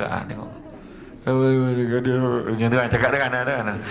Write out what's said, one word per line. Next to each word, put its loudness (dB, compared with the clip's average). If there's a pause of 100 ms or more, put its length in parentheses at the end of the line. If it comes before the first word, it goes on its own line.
(100)
ah, -2
tengok. -10 (760)
Macam 2
tu 4
kan, 2
cakap 2
dengan 0
dia 0
kan. -4 (120)